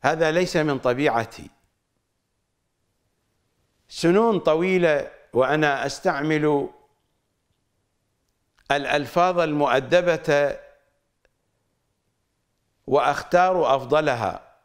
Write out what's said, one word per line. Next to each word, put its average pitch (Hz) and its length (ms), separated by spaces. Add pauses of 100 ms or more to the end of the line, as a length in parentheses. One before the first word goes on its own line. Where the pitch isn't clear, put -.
هذا 160 300
ليس 175 260
من 151 220
طبيعتي. 123 680 (2500)
سنون 196 500
طويلة 165 720 (220)
وأنا 139 520
أستعمل 151 840 (2000)
الألفاظ 147 680
المؤدبة 147 1200 (2250)
وأختار 143 880
أفضلها 127 880